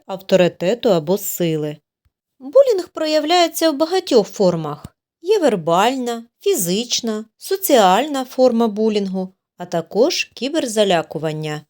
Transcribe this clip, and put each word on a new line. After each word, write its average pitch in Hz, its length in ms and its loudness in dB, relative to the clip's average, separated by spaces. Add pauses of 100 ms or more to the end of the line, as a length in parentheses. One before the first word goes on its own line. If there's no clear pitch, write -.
авторитету 190 840 0
або 175 280 0
сили. 151 580 -4 (640)
Булінг 392 500 2
проявляється 320 840 0
в 285 60 -2
багатьох 320 520 0
формах. 165 580 -2 (360)
Є 415 160 2
вербальна, 233 840 0 (160)
фізична, 220 840 -2 (120)
соціальна 262 880 2
форма 240 440 2
булінгу, 202 600 -2 (280)
а 175 100 -14
також 180 580 0 (100)
кіберзалякування. 170 1400 -2